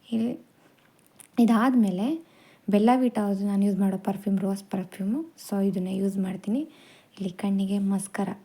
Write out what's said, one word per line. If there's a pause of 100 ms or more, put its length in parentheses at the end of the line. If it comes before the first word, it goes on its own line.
(120)
ಇಲ್ಲಿ (1120)
ಇದಾದ್ಮೇಲೆ (680)
Bella
Vita
ಅವ್ರದ್ದು
ನಾನು
ಯೂಸ್
ಮಾಡೋ
ಪರ್ಫ್ಯೂಮ್
ರೋಸ್ (100)
ಪರ್ಫ್ಯೂಮು. (260)
So,
ಇದನ್ನ (140)
ಯೂಸ್ (100)
ಮಾಡ್ತೀನಿ. (540)
ಇಲ್ಲಿ (100)
ಕಣ್ಣಿಗೆ
ಮಸ್ಕರ (160)